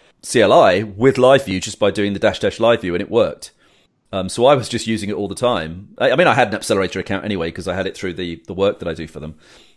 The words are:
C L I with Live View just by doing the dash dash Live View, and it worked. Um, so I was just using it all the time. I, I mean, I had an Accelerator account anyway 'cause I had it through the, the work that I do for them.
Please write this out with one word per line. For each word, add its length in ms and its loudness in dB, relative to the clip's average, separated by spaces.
C 180 0
L 140 6
I 300 6
with 340 2
Live 260 6
View 160 -4
just 180 -10
by 120 2
doing 240 -2
the 40 -6
dash 220 0
dash 180 -2
Live 220 2
View, 140 -4
and 80 -2
it 80 -12
worked. 420 -2
Um, 200 -6
so 160 2
I 80 6
was 160 -2
just 160 -6
using 240 -4
it 60 -6
all 120 -4
the 60 -10
time. 640 -4
I, 140 2
I 40 0
mean, 100 4
I 80 4
had 140 4
an 60 -6
Accelerator 440 -2
account 280 -6
anyway 240 -4
'cause 180 -10
I 60 -4
had 120 -2
it 80 -8
through 200 -6
the, 320 -8
the 80 -10
work 240 0
that 100 -8
I 60 -4
do 120 -10
for 140 -16
them. 140 -12